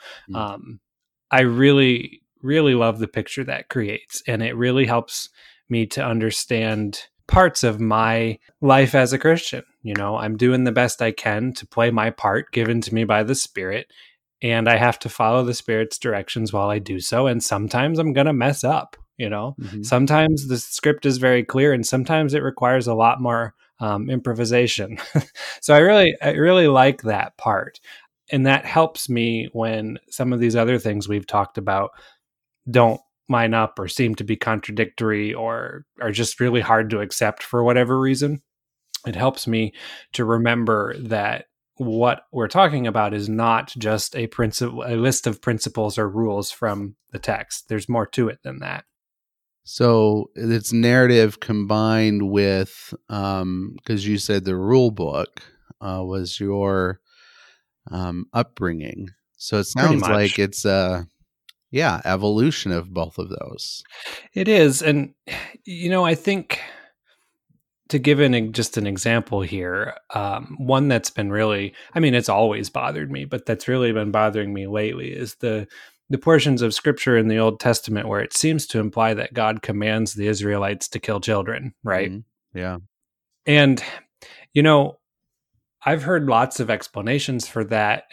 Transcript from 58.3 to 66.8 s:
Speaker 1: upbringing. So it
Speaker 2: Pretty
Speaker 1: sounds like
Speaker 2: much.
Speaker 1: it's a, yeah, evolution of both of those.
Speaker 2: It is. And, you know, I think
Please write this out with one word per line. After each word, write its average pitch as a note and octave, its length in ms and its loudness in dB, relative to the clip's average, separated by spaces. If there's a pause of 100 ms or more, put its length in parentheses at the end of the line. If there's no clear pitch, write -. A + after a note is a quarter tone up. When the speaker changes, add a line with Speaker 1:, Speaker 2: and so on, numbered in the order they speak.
Speaker 1:
upbringing. F#2 760 -6 (280)
So - 220 -4
it G2+ 160 -2
Speaker 2:
Pretty C3+ 120 4
Speaker 1:
sounds A#2 160 4
like G2 280 2
Speaker 2:
much. - 80 -2
Speaker 1:
it's G2+ 260 -2
a, F#2 420 0 (640)
yeah, C3 340 -2
evolution G#2 640 0
of F2 220 -4
both E2 240 -6
of F#2 120 -8
those. - 540 -14 (500)
Speaker 2:
It F#3+ 140 -4
is. D#3 340 4
And, D3 320 0 (520)
you F3 240 -6
know, F#3 160 2
I E3 100 2
think G3 460 -4 (1300)